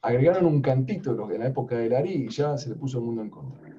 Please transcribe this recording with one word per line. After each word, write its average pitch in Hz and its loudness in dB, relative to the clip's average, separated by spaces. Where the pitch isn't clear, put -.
agregaron 170 4
un 147 4
cantito 131 0
en 107 -4
la 123 -2
época 127 -4
del 117 0
Ari 151 0
y 135 -2
ya 143 0
se 127 -8
le 107 -8
puso 131 -6
el 117 -4
mundo 117 -4
en 107 -8
contra. - -14